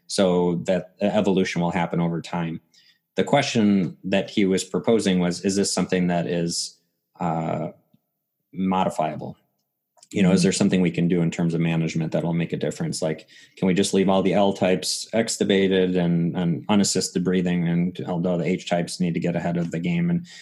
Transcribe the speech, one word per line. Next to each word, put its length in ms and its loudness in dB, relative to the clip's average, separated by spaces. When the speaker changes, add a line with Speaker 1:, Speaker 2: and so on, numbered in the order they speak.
Speaker 1:
so 580 2
that 340 -2
the 140 0
evolution 480 2
will 100 0
happen 300 -2
over 200 -2
time. 380 -6
The 80 0
question 800 2
that 260 -2
he 160 2
was 180 2
proposing 560 2
was: 260 0
Is 100 0
this 180 0
something 340 0
that 200 0
is, 500 -4
uh, 500 -4
modifiable? 840 -2
You 100 0
know, 100 4
is 100 4
Speaker 2:
Mm-hmm. 20 0
Speaker 1:
there 80 4
something 300 2
we 100 2
can 160 0
do 140 2
in 100 0
terms 240 -2
of 60 0
management 500 -2
that'll 220 -2
make 200 -4
a 40 -4
difference? 440 -6
Like, 260 -4
can 100 0
we 60 4
just 220 0
leave 140 4
all 120 4
the 120 2
L 200 4
types 580 -2
extubated 840 2
and, 400 0
and 320 0
unassisted 540 0
breathing? 440 0
And 400 0
although 300 -2
the 80 -2
H 240 -4
types 300 -2
need 160 0
to 40 -2
get 160 -2
ahead 220 -2
of 140 -4
the 80 -4
game, 320 0
and, 160 -2